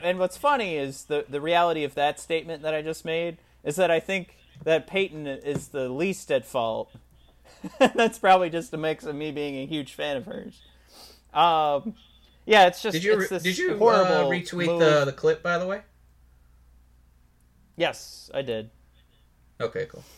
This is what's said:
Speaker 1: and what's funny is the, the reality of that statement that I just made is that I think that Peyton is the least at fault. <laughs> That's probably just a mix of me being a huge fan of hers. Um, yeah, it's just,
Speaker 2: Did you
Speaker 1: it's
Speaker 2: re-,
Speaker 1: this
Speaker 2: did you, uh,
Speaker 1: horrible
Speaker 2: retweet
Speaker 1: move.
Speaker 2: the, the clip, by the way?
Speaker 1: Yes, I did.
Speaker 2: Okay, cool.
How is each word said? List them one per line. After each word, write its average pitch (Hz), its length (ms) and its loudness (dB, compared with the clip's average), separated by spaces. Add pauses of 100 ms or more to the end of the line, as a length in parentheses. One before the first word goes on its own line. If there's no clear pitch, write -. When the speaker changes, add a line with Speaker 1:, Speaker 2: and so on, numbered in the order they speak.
Speaker 1:
and 180 160 0
what's 185 180 -2
funny 240 400 0
is 139 280 -6
the, 147 220 -2
the 139 140 -6
reality 165 420 2
of 135 120 -6
that 147 240 0
statement 160 440 -6
that 156 100 -4
I 156 80 -2
just 156 220 -8
made 165 340 -4 (260)
is 147 120 -4
that 175 160 4
I 165 80 4
think 185 380 -6 (260)
that 160 240 2
Peyton 156 400 -4
is 139 420 -6
the 131 200 -4
least 165 420 -4
at 131 140 2
fault. 113 460 -4 (480)
<laughs> - 400 -18
That's 240 400 2
probably 185 300 6
just 165 240 -6
a 156 40 -6
mix 156 280 -4
of 147 100 -8
me 151 160 -6
being 143 260 -6
a 131 80 -8
huge 147 280 -8
fan 147 240 -6
of 120 80 -8
hers. - 360 -14 (720)
Um, 156 640 2 (500)
yeah, 202 220 8
it's 180 140 0
just, 208 120 -4
Speaker 2:
Did 160 100 -2
you 214 160 4
Speaker 1:
it's 190 120 -2
Speaker 2:
re-, 185 60 -4
Speaker 1:
this 160 60 -6
Speaker 2:
did 180 140 -2
you, 349 160 0
uh, 208 40 -4
Speaker 1:
horrible 185 540 4
Speaker 2:
retweet 175 360 -4
Speaker 1:
move. 170 120 0
Speaker 2:
the, 151 260 6
the 135 80 -4
clip, 160 300 -2
by 175 140 -2
the 180 100 -4
way? 202 140 -6 (1900)
Speaker 1:
Yes, - 580 -6
I 135 80 -4
did. 117 280 -6 (920)
Speaker 2:
Okay, 113 280 -6
cool. - 160 -20 (140)